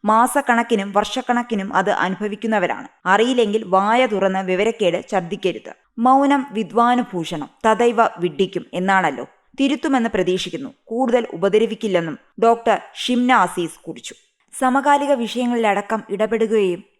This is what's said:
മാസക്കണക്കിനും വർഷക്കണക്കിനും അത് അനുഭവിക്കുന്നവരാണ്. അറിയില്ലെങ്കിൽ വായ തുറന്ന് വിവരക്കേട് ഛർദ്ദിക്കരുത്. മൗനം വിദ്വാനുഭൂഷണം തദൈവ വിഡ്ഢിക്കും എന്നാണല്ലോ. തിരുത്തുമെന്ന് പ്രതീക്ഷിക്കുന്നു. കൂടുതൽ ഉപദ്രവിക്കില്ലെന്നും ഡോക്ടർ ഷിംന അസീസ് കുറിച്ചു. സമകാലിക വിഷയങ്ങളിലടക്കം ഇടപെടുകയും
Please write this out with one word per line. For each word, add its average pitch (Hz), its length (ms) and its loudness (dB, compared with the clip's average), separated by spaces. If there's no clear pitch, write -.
മാസക്കണക്കിനും 233 840 2
വർഷക്കണക്കിനും 226 800 -2
അത് 190 160 2
അനുഭവിക്കുന്നവരാണ്. 202 960 -2
അറിയില്ലെങ്കിൽ 220 580 2
വായ 202 420 2
തുറന്ന് 190 380 0
വിവരക്കേട് 190 680 0
ഛർദ്ദിക്കരുത്. 180 640 -4
മൗനം 269 520 4
വിദ്വാനുഭൂഷണം 190 1000 -2
തദൈവ 240 400 4
വിഡ്ഢിക്കും 175 540 -2
എന്നാണല്ലോ. 180 540 0
തിരുത്തുമെന്ന് 269 500 0
പ്രതീക്ഷിക്കുന്നു. 180 600 -4
കൂടുതൽ 240 480 0
ഉപദ്രവിക്കില്ലെന്നും 170 840 0
ഡോക്ടർ 233 360 2
ഷിംന 247 380 0
അസീസ് 175 540 0
കുറിച്ചു. - 280 -14
സമകാലിക 277 540 2
വിഷയങ്ങളിലടക്കം 226 960 -2
ഇടപെടുകയും 208 760 0